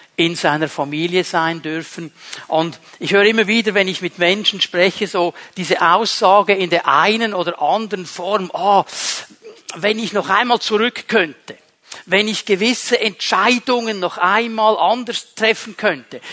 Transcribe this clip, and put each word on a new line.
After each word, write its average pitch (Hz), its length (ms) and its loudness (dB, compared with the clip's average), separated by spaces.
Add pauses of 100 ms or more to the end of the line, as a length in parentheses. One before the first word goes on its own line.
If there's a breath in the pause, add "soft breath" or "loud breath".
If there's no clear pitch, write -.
(160 loud breath)
in 170 200 2
seiner 151 340 2
Familie 165 560 -2
sein 165 360 -2
dürfen. 160 520 -10 (340 loud breath)
Und 160 320 -2 (180 loud breath)
ich 143 140 -6
höre 202 140 6
immer 220 220 2
wieder, 214 260 0
wenn 190 160 0
ich 175 120 -6
mit 180 180 -6
Menschen 190 420 0
spreche, 180 460 0
so 175 260 0 (240 loud breath)
diese 180 240 0
Aussage 196 720 4
in 190 160 -2
der 165 180 0
einen 208 460 2
oder 170 280 -4
anderen 185 440 -2
Form, 185 480 -4
„Ah, 190 320 2 (920 loud breath)
wenn 214 240 -2
ich 214 140 -6
noch 175 160 -2
einmal 233 320 2
zurück 220 480 -2
könnte, 170 480 -2 (480 loud breath)
wenn 196 220 2
ich 214 180 -4
gewisse 220 540 0
Entscheidungen 226 1000 0
noch 180 180 -4
einmal 220 600 2
anders 214 580 -2
treffen 220 420 -2
könnte, 139 440 -4 (120)